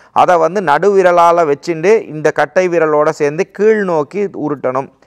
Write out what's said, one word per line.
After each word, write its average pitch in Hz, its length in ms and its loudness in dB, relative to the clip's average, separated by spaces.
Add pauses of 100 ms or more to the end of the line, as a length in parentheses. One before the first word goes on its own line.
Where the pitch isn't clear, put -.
(120)
அதை 151 240 2
வந்து 165 240 0
நடுவிரலால 170 920 2
வச்சுண்டு, 170 540 -2
இந்த 151 220 -4
கட்டை 160 380 -2
விரலோட 156 400 0
சேர்ந்து 156 420 -4
கீழ் 214 340 0
நோக்கி 175 400 -4
உருட்டணும். 135 680 -6 (160)